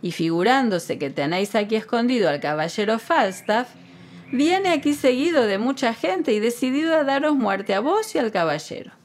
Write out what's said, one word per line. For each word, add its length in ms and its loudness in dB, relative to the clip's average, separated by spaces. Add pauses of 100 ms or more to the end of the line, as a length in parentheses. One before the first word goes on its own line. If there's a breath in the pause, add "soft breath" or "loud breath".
y 120 -4
figurándose 840 0
que 120 -4
tenéis 460 -2
aquí 200 0
escondido 540 0
al 100 -2
caballero 580 -2
Falstaff, 720 0 (640 loud breath)
viene 380 2
aquí 240 2
seguido 540 2
de 100 0
mucha 360 0
gente 380 -2
y 80 2
decidido 560 0
a 80 4
daros 320 2
muerte 380 0
a 80 0
vos 340 0
y 40 0
al 120 0
caballero. 600 -4 (120)